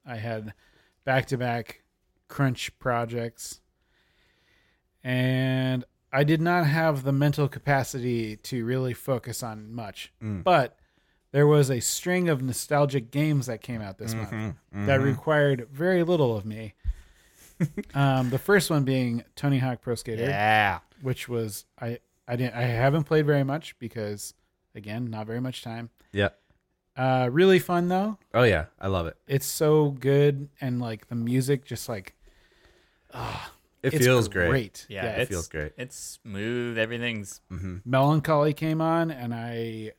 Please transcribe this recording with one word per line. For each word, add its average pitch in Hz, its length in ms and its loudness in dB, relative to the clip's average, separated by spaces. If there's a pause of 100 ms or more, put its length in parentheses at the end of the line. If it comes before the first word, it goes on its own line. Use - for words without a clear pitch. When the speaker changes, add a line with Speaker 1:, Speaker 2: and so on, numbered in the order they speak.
Speaker 1:
I 123 100 -10
had 110 360 -8 (520)
back-to-back 123 760 -2 (460)
crunch 131 500 -2
projects, 117 800 -4 (1400)
and 131 840 0 (280)
I 135 120 2
did 156 160 2
not 175 260 2
have 151 360 0
the 139 100 0
mental 143 360 2
capacity 123 880 -2
to 117 280 -6
really 127 300 -2
focus 123 480 -6
on 107 320 -12
much. 110 380 -12 (100)
Speaker 2:
Mm. 104 220 -6
Speaker 1:
But 160 320 4 (560)
there 147 140 6
was 147 240 6
a 123 100 0
string 180 480 0
of 135 140 2
nostalgic 135 680 0
games 143 360 2
that 117 160 -8
came 117 180 -8
out 98 180 -12
this 110 160 -6
Speaker 2:
Mm-hmm, 110 280 -6
Speaker 1:
month 107 140 -6 (160)
that 104 280 2
Speaker 2:
mm-hmm. - 80 2
Speaker 1:
required 143 640 2
very 175 320 2
little 147 320 2
of 98 100 -6
me. 107 320 -10
Speaker 2:
<laughs> - 60 -20 (1080)
Speaker 1:
Um, 131 360 2
the 123 80 0
first 202 320 4
one 143 140 2
being 123 380 0 (140)
Tony 139 220 0
Hawk 127 240 -4
Pro 120 120 -4
Skater, 113 280 -6
Speaker 3:
Yeah. 104 560 4 (240)
Speaker 1:
which 131 260 -6
was, 113 380 -6 (120)
I, 120 200 -8 (280)
I 120 100 -4
didn't, 123 180 -2
I 120 80 -4
haven't 131 420 2
played 156 220 2
very 143 180 4
much 143 340 -6
because, 104 540 -8 (420)
again, 113 360 -8
not 107 160 -8
very 117 160 -6
much 127 200 -8
time. 117 280 -12 (200)
Speaker 2:
Yeah. 98 200 2 (680)
Speaker 1:
Uh, 131 340 2
really 185 280 6
fun 175 300 0
though. 196 280 -2 (160)
Speaker 2:
Oh 123 120 6
yeah, 85 200 4 (160)
I 95 60 -6
love 90 220 0
it. - 180 -14
Speaker 1:
It's 139 180 0
so 151 460 4
good, 139 580 2 (140)
and, 123 180 -2
like, 113 280 -8
the 120 60 -8
music 123 520 0
just, - 200 -10
like, 101 280 -10 (1000)
ah, - 400 -12 (300)
Speaker 2:
It 139 120 0
Speaker 1:
it's 127 120 4
Speaker 2:
feels 120 220 6
great. 87 200 2
Speaker 1:
great. 110 400 -2
Speaker 3:
Yeah, 98 160 -8
Speaker 1:
Yeah. - 120 -2
Speaker 2:
It 110 60 -2
Speaker 3:
it's, 127 80 -4
Speaker 2:
feels 85 180 -6
great. 80 280 -8
Speaker 3:
it's - 480 -14
smooth. 117 540 -4
Everything's 113 640 -4 (120)
Speaker 2:
Mm-hmm. 92 320 -8
Speaker 1:
Melancholy 147 680 2
came 160 260 -2
on, 165 300 0
and 120 240 -8
I 113 640 -8